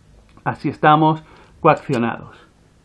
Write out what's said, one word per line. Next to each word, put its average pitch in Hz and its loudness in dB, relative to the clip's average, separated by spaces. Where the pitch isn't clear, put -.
Así 135 -8
estamos 156 0
coaccionados. 127 -2